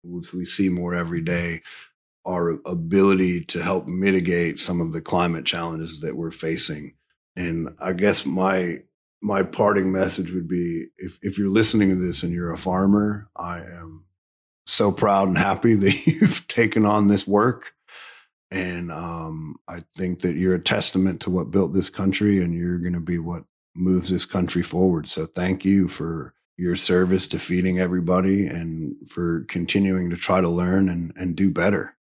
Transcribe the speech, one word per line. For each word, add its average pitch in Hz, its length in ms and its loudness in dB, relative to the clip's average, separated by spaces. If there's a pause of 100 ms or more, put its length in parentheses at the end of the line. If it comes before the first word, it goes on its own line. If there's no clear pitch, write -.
(180)
as 85 160 -12
we 90 120 -6
see 95 240 0
more 87 260 -2
every 85 260 -4
day, 85 400 -2 (640)
our 85 400 -2
ability 90 800 2
to 85 160 -6
help 92 260 -2
mitigate 90 720 0
some 87 220 0
of 82 120 -2
the 80 80 -6
climate 87 440 0
challenges 80 560 -6
that 76 140 -6
we're 80 160 -6
facing. 78 640 -4 (400)
And 82 340 -4 (100)
I 92 140 -4
guess 92 320 2
my, 92 540 0 (420)
my 98 220 0
parting 101 480 2
message 92 400 -2
would 87 160 -6
be, 85 400 -4 (100)
if, 90 240 -14
if 98 160 -4
you're 101 120 0
listening 107 400 4
to 92 60 4
this 90 280 -2
and 85 80 -2
you're 85 220 -4
a 78 40 -8
farmer, 101 800 2
I 87 240 -10
am 82 460 -18 (600)
so 104 260 2
proud 98 360 2
and 90 100 2
happy 98 360 2
<laughs> - 20 6
that 98 320 2
you've - 400 2
taken 110 380 2
on 104 220 4
this 101 200 4
work. 107 460 2 (760)
And, 87 420 -4
um, 80 640 -8 (120)
I 87 160 -14 (120)
think 90 260 -4
that 87 140 0
you're 92 200 2
a 85 40 -2
testament 95 640 0
to - 80 -6
what 90 220 -2
built 87 220 2
this 92 160 0
country, 95 540 2
and 87 100 0
you're 87 260 -2
gonna 87 200 -2
be 85 180 -4
what 82 280 -8 (300)
moves 92 340 2
this 90 160 0
country 87 380 -2
forward. 87 440 0
So 80 180 -6
thank 92 380 -2
you 98 240 4
for 80 460 -8 (240)
your 90 180 -2
service 92 520 4
to - 120 -6
feeding 92 400 0
everybody 92 680 2
and 80 500 -6 (140)
for 85 360 -2
continuing 92 640 0
to 85 40 -4
try 95 260 2
to 87 80 2
learn 90 400 2
and, 85 260 -4
and 90 200 -4
do 95 140 2
better. 87 580 0